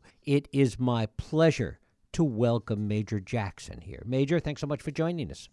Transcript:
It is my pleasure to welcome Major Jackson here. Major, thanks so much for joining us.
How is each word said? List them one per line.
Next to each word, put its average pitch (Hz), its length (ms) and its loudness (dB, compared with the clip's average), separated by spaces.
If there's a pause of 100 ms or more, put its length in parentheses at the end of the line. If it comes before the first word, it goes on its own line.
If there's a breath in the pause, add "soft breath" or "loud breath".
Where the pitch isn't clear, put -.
(260 soft breath)
It 143 280 2
is 139 260 4
my 120 280 2 (100)
pleasure 156 640 2 (320)
to 175 100 0
welcome 117 640 0
Major 107 320 -2
Jackson 98 600 -6
here. - 260 -14
Major, 139 320 2
thanks 151 220 -4
so 143 80 -4
much 143 140 -4
for 151 100 -6
joining 160 400 -2
us. - 200 -16